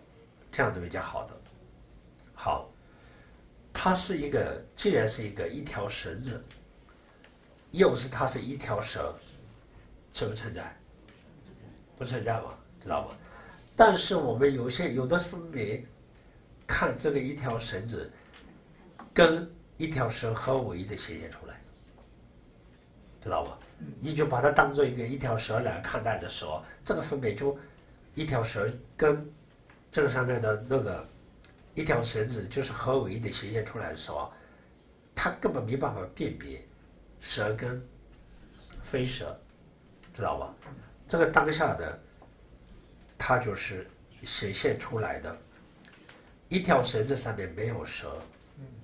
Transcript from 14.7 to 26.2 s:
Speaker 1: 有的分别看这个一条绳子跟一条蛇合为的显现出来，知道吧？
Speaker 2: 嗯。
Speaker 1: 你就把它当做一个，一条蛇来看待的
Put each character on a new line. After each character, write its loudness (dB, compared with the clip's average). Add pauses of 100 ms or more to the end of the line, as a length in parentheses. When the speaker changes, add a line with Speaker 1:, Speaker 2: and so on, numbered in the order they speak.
Speaker 1:
有 0
的 4
分 -4
别 -4 (800)
看 2
这 2
个 4
一 -2
条 -2
绳 -4
子 -6 (1040)
跟 8 (280)
一 -4
条 0
蛇 -2
合 2
为 -4
的 -6
显 -10
现 -10
出 -16
来， -16 (1600)
知 -4
道 2
吧？ -10 (220)
Speaker 2:
嗯。 -10
Speaker 1:
你 -4
就 4
把 2
它 8
当 6
做 6
一 0
个， -4
一 -4
条 0
蛇 0
来 0
看 -4
待 0
的 -8